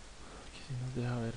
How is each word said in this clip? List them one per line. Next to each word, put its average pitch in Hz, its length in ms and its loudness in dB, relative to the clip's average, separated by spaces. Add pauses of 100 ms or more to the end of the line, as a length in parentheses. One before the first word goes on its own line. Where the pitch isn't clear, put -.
(460)
Aquí - 220 -8
sí 139 60 -2 (120)
nos 127 100 0
deja 120 240 4
ver 117 180 4